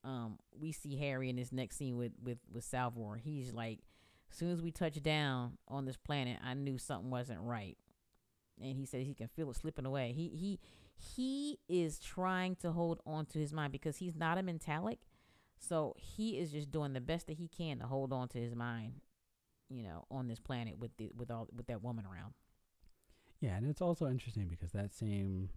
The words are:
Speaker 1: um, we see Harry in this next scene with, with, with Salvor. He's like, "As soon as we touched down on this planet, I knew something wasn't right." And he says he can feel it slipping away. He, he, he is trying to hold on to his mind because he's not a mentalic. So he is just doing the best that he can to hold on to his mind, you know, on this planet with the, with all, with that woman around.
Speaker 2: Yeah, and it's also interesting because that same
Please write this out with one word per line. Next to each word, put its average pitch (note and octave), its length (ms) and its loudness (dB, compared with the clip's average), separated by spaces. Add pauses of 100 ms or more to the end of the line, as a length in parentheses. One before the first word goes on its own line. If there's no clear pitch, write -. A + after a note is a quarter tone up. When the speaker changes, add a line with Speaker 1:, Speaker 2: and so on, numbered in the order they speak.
Speaker 1:
um, A#2+ 340 -2 (140)
we D3+ 200 -4
see C#3+ 240 -4
Harry C3 340 2
in B2 60 2
this B2 160 -2
next B2+ 240 0
scene B2+ 200 0
with, A#2+ 160 0 (100)
with, B2 160 -2 (140)
with A#2 120 -6
Salvor. A#2 520 0
He's B2+ 360 -2
like, A2+ 280 -4 (500)
"As - 60 -16
soon E3+ 140 2
as E3+ 100 2
we E3 120 0
touched D3+ 300 2
down C#3 560 4 (100)
on C3+ 160 -2
this B2 120 -2
planet, C3 480 0
I B2+ 100 -2
knew C#3 240 0
something B2 320 -4
wasn't B2 300 -2
right." G#2+ 380 -2 (840)
And C3+ 160 -2
he C3+ 80 -2
says C3 220 -2
he C#3 80 -2
can - 140 -6
feel D3+ 220 -2
it A2+ 60 -2
slipping D3 300 -2
away. C3 260 2
He, D#3+ 180 0
he, F#3+ 280 0 (380)
he C#4 600 -2 (100)
is E3 300 4
trying F#3 580 2
to E3+ 160 0
hold E3 340 4
on D#3 200 0
to - 120 -2
his D3 140 2
mind D3 200 2
because C#3 260 -2
he's F3 180 -2
not E3 220 4
a G3 40 2
mentalic. E3+ 560 0 (600)
So D#3 400 2
he G#3+ 400 -2
is D#3+ 140 2
just D3 180 -2
doing D3 240 2
the C3 60 2
best D#3+ 280 0
that D#3 80 -4
he E3 120 -6
can D#3 320 -2
to - 60 -4
hold C3+ 260 2
on B2+ 160 2
to B2+ 100 -4
his A#2 160 0
mind, A#2+ 460 -2 (680)
you B2 140 -6
know, E2+ 280 -6
on B2+ 180 -2
this A2+ 120 -4
planet A#2 380 -2
with A#2 180 -6
the, A2 180 -6
with A#2+ 160 -6
all, A2+ 240 -4
with A#2 120 -6
that A2 160 -4
woman A2+ 240 -2
around. F#2+ 260 -8 (1080)
Speaker 2:
Yeah, G2 160 2
and A2+ 100 2
it's D3+ 160 2
also E3+ 260 4
interesting A2+ 400 2
because E2+ 240 -4
that G2+ 220 0
same G2 640 2